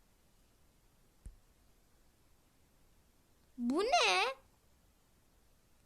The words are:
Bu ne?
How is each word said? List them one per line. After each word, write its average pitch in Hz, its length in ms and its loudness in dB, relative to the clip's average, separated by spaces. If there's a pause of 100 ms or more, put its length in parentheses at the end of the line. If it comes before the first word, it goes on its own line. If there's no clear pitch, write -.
(3500)
Bu 254 240 -2
ne? 440 420 2 (1600)